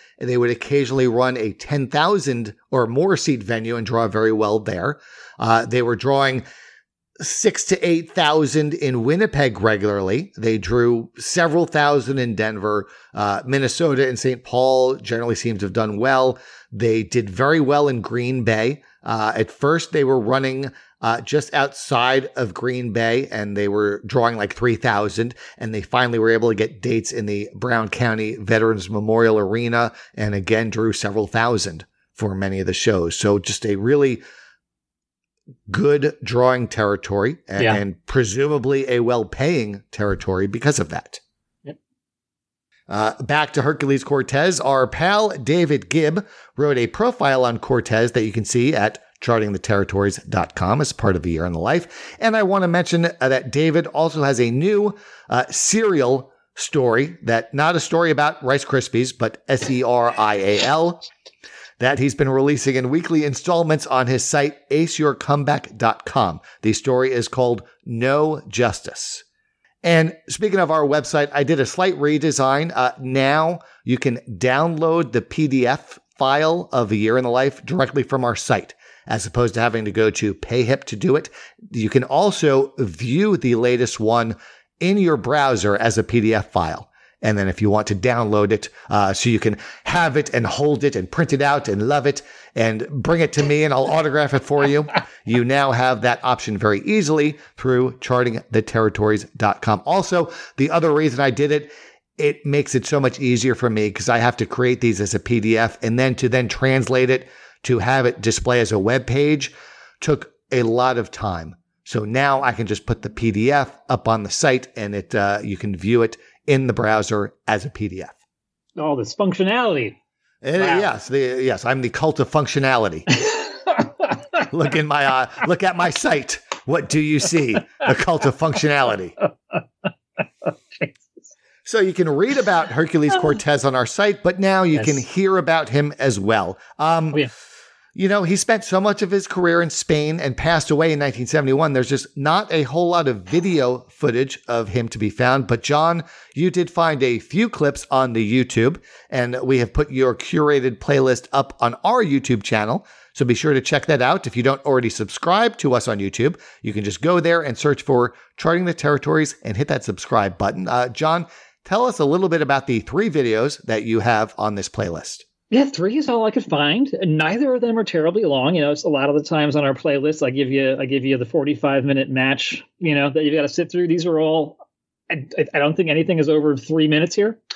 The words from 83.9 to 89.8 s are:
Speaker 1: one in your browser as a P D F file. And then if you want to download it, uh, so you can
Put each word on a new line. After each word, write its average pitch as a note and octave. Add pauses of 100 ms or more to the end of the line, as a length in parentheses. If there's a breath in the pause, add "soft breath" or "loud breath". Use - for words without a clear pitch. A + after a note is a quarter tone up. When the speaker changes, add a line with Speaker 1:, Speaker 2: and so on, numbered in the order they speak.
Speaker 1:
one A2+ (460 loud breath)
in F#3+
your E3
browser A#2+
as A2+
a A2
P A#2+
D A2
F G#2
file. D#2+ (320 soft breath)
And A2
then G2
if F2+
you G#2+
want G#2
to G#2
download G#2+
it, - (220 loud breath)
uh, G2+
so -
you A2
can G#2 (280 loud breath)